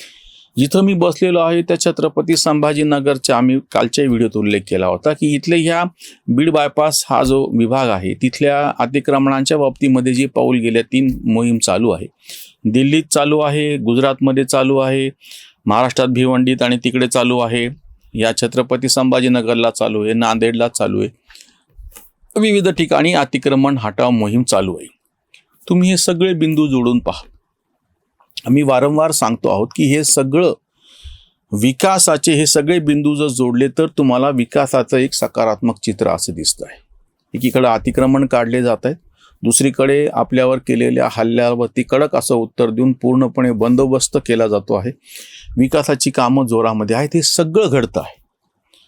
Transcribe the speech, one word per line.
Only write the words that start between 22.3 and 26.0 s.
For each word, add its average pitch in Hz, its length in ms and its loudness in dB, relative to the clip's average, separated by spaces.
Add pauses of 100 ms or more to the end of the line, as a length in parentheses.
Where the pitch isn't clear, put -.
विविध 202 300 2
ठिकाणी 160 440 2
अतिक्रमण 139 680 2
हटाव 110 300 0
मोहीम 113 340 0
चालू 95 320 0
आहे. - 120 -14 (800)
तुम्ही 180 200 2
हे 185 80 0
सगळे 180 360 0